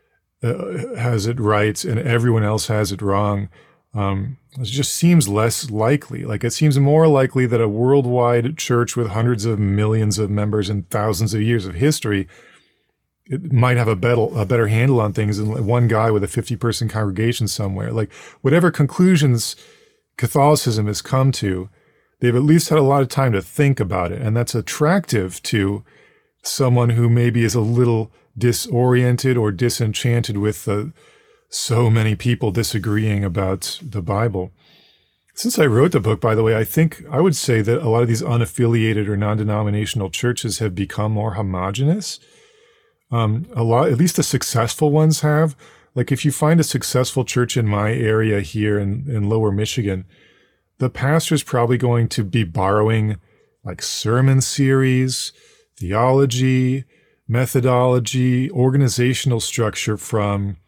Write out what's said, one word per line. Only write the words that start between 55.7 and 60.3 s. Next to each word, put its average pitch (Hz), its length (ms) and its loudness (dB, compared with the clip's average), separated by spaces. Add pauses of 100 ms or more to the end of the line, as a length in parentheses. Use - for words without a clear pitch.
theology, 127 1080 2 (420)
methodology, 127 1200 2
organizational 127 920 2
structure 107 560 -4
from 101 720 -2